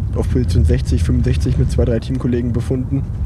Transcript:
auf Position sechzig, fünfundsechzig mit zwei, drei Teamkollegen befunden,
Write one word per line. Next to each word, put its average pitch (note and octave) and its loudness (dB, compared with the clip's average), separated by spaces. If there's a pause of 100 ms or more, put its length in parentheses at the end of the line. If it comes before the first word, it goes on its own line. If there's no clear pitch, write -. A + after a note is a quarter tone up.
(160)
auf A2+ 0
Position - 2
sechzig, - 2
fünfundsechzig B2 2
mit - 2
zwei, - 0
drei A#2 0
Teamkollegen B2 -2
befunden, B2+ -2 (240)